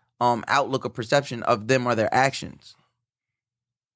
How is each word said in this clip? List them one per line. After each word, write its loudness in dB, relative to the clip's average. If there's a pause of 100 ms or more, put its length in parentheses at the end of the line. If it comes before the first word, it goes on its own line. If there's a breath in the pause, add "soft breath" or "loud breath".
(220)
um, 2
outlook 0
or -6
perception -2
of 0
them 2
or 2
their 0
actions. -2 (1200)